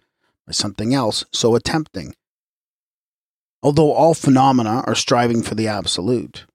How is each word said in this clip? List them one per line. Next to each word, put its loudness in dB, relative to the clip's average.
by -16
something -4
else -2
so 2
attempting. -4
Although 4
all 4
phenomena 2
are 0
striving 0
for -6
the -2
absolute, -4